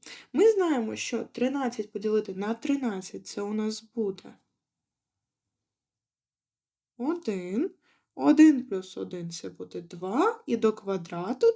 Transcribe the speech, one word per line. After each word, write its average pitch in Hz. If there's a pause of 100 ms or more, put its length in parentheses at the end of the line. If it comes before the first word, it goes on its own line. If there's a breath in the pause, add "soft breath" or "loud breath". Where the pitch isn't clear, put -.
(340 loud breath)
Ми 403
знаємо, 294
що -
тринадцять 247
поділити 208
на 202
тринадцять — 226
це -
у 208
нас 214 (120)
буде 202 (2750)
один. 240 (440)
Один 285
плюс 185
один — 180
це 185
буде -
два, 190
і 240
до 214
квадрату — 196